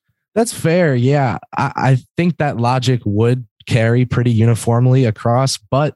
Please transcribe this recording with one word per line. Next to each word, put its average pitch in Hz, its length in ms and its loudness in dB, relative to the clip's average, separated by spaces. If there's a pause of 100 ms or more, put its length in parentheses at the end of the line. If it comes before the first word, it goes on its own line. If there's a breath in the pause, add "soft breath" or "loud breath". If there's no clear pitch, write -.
(340)
That's 226 180 -2
fair. 165 420 0
Yeah. 127 440 0 (180)
I, - 200 -4
I 131 220 2 (180)
think 170 200 0
that 143 220 -4
logic 123 480 0
would 117 400 0 (200)
carry 120 380 2
pretty 123 260 0
uniformly 117 760 2
across, 120 500 -2
but 139 400 -2